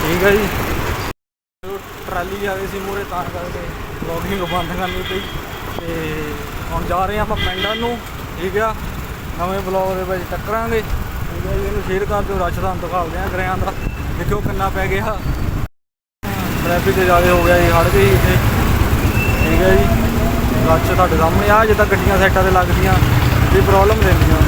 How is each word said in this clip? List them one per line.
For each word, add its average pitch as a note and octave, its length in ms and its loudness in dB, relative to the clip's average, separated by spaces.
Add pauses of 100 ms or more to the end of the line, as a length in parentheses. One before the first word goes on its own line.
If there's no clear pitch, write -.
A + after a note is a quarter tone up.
ਠੀਕ F3 200 0
ਹੈ G3+ 80 4
ਜੀ। G3+ 160 2 (1160)
ਉਹ G3 140 -12 (300)
ਟਰਾਲੀ F#3 380 -6
ਆ G3 120 -4
ਗਈ F#3+ 100 -8
ਸੀ F#3+ 120 -8
ਮੂਹਰੇ, G3 300 -8
ਤਾਂ F3+ 140 -6
ਕਰਕੇ F3 360 -10 (440)
ਵਲੌਗਿੰਗ E3 380 -6 (100)
ਬੰਦ F3+ 260 -4
ਕਰਨੀ F#3 320 -6
ਪਈ। F#3+ 100 -6 (600)
ਤੇ E3+ 160 -8 (760)
ਹੁਣ E3+ 180 -4
ਜਾ F3+ 160 0
ਰਹੇ G3+ 120 -2
ਆ G#3+ 40 0
ਆਪਾਂ G#3 140 -2
ਪਿੰਡ F#3+ 300 -2
ਵੱਲ A3 140 -4
ਨੂੰ। A#3 180 -4 (420)
ਠੀਕ F#3 180 -4
ਆ, A3 160 0 (640)
ਨਵੇਂ F#3+ 200 -2
ਵਲੌਗ F#3+ 380 -2
ਦੇ F#3 60 -4
ਵਿੱਚ F#3 280 -4
ਟੱਕਰਾਂਗੇ। A3 500 -2
ਠੀਕ - 640 -4
ਆ F#3+ 60 -2
ਜੀ, G3 120 -2
ਇਹਨੂੰ G3 220 -2
ਸ਼ੇਅਰ F#3+ 180 0
ਕਰ G3+ 160 -2
ਦਿਓ, G3 180 -2
ਰਸ਼ F3 160 -2
ਤੁਹਾਨੂੰ F3+ 260 -2
ਦਿਖਾਉਂਦੇ E3+ 360 -4
ਆ F#3+ 160 -4
ਗ੍ਰਹਿਆਂ F#3 240 -2
ਦਾ। F#3 160 -2 (460)
ਦੇਖਿਓ G3+ 200 0
ਕਿੰਨਾ G3+ 300 -2
ਪੈ G3 180 -2
ਗਿਆ। G#3 300 -2 (1500)
ਟ੍ਰੈਫਿਕ F3 320 0
ਜ਼ਿਆਦਾ F3+ 360 4
ਹੋ F3 120 4
ਗਿਆ F3 160 6
ਜੀ, F3 120 4
ਹੜ E3+ 220 4
ਗਈ G3 200 6
ਇੱਥੇ। - 220 4 (1080)
ਠੀਕ - 180 2
ਹੈ F#3 140 6
ਜੀ, - 100 4 (800)
ਰਸ਼ D#3+ 240 2
ਤੁਹਾਡੇ F3+ 260 2
ਸਾਹਮਣੇ E3 320 2
ਆ। G#3+ 160 6
ਜਿੱਦਾਂ G#3 200 4
ਗੱਡੀਆਂ G3 320 2
ਸਾਈਡਾਂ F#3 260 4
'ਤੇ F#3 80 4
ਲੱਗਦੀਆਂ, F3+ 420 2 (640)
ਇਹ G3 60 6
ਪ੍ਰੋਬਲਮ G3 400 4
ਦਿੰਦੀਆਂ। F3+ 460 4